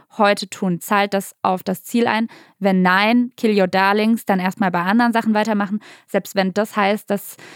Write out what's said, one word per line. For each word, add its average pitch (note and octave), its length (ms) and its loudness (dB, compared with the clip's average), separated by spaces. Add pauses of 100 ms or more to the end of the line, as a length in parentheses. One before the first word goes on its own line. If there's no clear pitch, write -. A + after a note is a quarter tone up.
(180)
heute G3+ 300 2
tun, F3 320 -4
zahlt G3+ 340 -2
das G3 280 -6
auf F#3 220 -2
das F#3 180 -6
Ziel A#3 240 -2
ein? A3+ 220 -2 (320)
Wenn F#3+ 220 2
nein, G#3+ 540 2
kill G#3+ 220 0
your F#3+ 80 2
darlings, G3+ 580 0
dann G3 140 0
erstmal F#3 320 -2
bei F3 120 -2
anderen A3+ 300 2
Sachen A3 220 0
weitermachen. G#3 460 -2 (260)
Selbst - 300 -4
wenn F#3+ 180 0
das - 220 -2
heißt, G3+ 340 0
dass - 260 -6 (200)